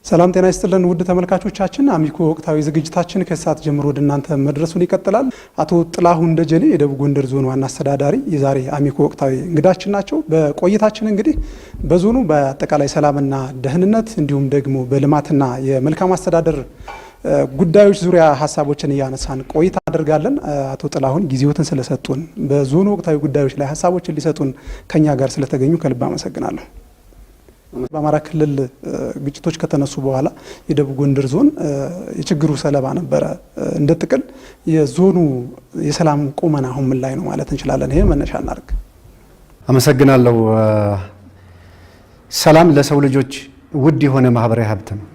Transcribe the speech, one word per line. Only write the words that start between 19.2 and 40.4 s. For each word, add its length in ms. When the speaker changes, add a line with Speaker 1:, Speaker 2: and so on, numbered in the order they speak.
Speaker 1:
ቆይታ 340
አደርጋለን። 580
እ፣ 160
አቶ 220
ጥላሁን 360
ጊዜዎትን 400
ስለሰጡን፣ 540
በዞኑ 440
ወቅታዊ 300
ጉዳዮች 360
ላይ 120
ሀሳቦችን 480
ሊሰጡን 340
ከኛ 280
ጋር 160
ስለተገኙ 460
ከልብ 260
አመሰግናለሁ። 640
በአማራ 400
ክልል፣ 320
እ፣ 100
ግጭቶች 400
ከተነሱ 420
በኋላ 280
የደቡብ 300
ጎንደር 320
ዞን፣ 200
እ፣ 100
የችግሩ 400
ሰለባ 380
ነበረ። 300
እ፣ 220
እንደ 220
ጥቅል 260
የዞኑ 520
የሰላም 420
ቁመና 320
አሁን 200
ምን 120
ላይ 140
ነው 120
ማለት 240
እንችላለን? 420
ይሄ 140
መነሻ 320
እናድርግ። 320
Speaker 2:
አመሰግናለሁ። 680